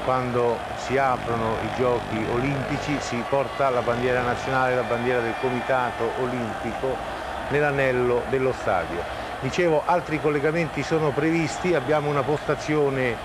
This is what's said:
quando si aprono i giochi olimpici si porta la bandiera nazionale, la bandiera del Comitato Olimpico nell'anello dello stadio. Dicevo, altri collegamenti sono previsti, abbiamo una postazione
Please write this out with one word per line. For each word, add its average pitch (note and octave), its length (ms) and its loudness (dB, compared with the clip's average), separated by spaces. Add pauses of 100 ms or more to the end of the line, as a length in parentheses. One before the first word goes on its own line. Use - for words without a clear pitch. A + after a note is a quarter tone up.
quando B2 540 0 (180)
si B2+ 220 -2
aprono A#2 640 0
i A2 140 -4
giochi A#2+ 560 0
olimpici C#3 680 -2
si A#2+ 300 -4
porta C#3 400 0
la B2 120 2
bandiera A#2+ 420 2
nazionale, B2+ 520 0
la B2 80 2
bandiera A#2+ 380 2
del A2+ 180 -2
Comitato B2 800 0
Olimpico A#2+ 760 -2 (500)
nell'anello C3 800 2
dello C3 240 2
stadio. E2+ 500 -2 (380)
Dicevo, D3+ 460 2
altri D#3 340 0
collegamenti D3+ 640 0
sono D#3 280 2
previsti, E3 640 0
abbiamo D3 340 2
una C#3+ 140 2
postazione C#3 1000 0